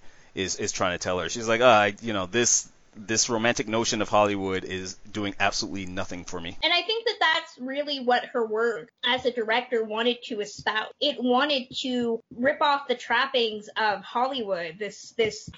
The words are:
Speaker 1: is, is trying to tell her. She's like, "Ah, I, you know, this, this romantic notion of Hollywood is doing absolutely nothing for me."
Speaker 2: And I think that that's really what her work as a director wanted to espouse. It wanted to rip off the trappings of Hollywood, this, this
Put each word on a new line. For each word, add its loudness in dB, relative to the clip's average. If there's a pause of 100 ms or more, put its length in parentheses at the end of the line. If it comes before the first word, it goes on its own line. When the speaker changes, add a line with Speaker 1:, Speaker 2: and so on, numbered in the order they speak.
(340)
Speaker 1:
is, -4
is -4
trying -2
to -4
tell -2
her. -4
She's -6
like, 2
"Ah, 8
I, 2
you -4
know, -2
this, 2 (260)
this -2
romantic 0
notion 0
of -6
Hollywood 2
is -8 (140)
doing -4
absolutely -2
nothing -6
for -8
me." -8
Speaker 2:
And 2
I 0
think -4
that -4
that's -2
really -4
what 2
her -2
work -2 (120)
as 0
a 2
director 0
wanted 0
to -6
espouse. -2
It 2
wanted 4 (100)
to 0 (160)
rip 2
off 4
the 0
trappings 0
of 2
Hollywood, -2
this, -10
this 0